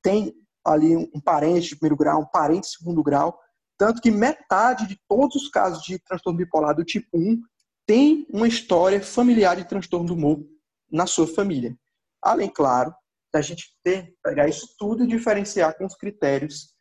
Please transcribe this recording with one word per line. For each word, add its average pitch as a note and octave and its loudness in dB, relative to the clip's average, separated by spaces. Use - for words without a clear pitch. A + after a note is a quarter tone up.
Tem G3+ 0
ali D#3 4
um, E3 -4
um D3+ -10
parente E3+ 0
de D3 -14
primeiro D3+ 0
grau, D3+ 2
um D3+ -10
parente E3 0
de - -14
segundo E3 -2
grau, C#3+ 0
tanto A3+ 0
que A3+ 4
metade A3+ 0
de F#3+ -14
todos C4 2
os C#4+ -4
casos F3 -2
de F#3 -10
transtorno F3 -8
bipolar D#3 0
do E3 -4
tipo - -6
um A3+ 0
tem D4 4
uma A3 0
história F#3+ 2
familiar A3+ 2
de F#3 -12
transtorno F3 -4
do F3 -4
humor D3+ 0
na F3 0
sua E3 0
família. C#3+ -4
Além, - 0
claro, C3 0
da D3+ 0
gente E3+ -10
ter, F3+ -2
pegar C#3+ 0
isso - -6
tudo A3 -2
e A#3 0
diferenciar G3+ -2
com F#3+ -8
os F#3+ -12
critérios C#3+ -4